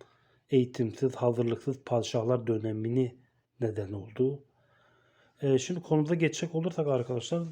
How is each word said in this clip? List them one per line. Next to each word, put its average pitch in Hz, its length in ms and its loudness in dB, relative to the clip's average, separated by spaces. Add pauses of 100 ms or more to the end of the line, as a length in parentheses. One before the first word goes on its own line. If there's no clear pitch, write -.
(500)
eğitimsiz, 127 640 2
hazırlıksız 120 680 0
padişahlar 117 640 0
dönemini 113 720 -2 (420)
neden 104 320 -4
oldu. 120 520 -2 (1000)
E, 135 160 6
şimdi 175 220 -4
konumuza 156 340 2
geçecek 160 400 0
olursak 165 320 -2
arkadaşlar, 131 640 0